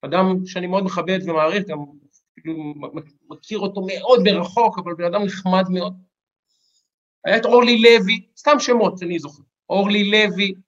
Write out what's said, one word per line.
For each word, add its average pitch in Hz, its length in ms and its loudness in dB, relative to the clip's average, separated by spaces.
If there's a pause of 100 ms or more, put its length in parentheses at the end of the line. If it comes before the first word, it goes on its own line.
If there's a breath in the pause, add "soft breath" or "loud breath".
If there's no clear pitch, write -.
אדם 185 440 0
שאני 180 200 -8
מאוד 190 180 -2
מכבד 185 340 -4 (100)
ומעריך, 165 380 0
גם 151 120 -8 (600)
כאילו 160 180 -10
מ-, 147 400 -12
מ-, 156 40 -14 (260)
מכיר - 300 -10
אותו 196 280 -6
מאוד 208 360 2
מרחוק, 202 560 0
אבל 175 160 -8
בן 170 100 -8
אדם 185 180 -2
נחמד 185 480 -2
מאוד. 180 260 -4 (1300)
היה 190 120 2
את 226 80 -2
אורלי 240 340 4
לוי, 226 480 6 (100)
סתם 294 240 2
שמות, 208 420 0
אני 175 160 -4
זוכר, 147 240 -14 (260)
אורלי 202 420 0
לוי 202 440 0 (140)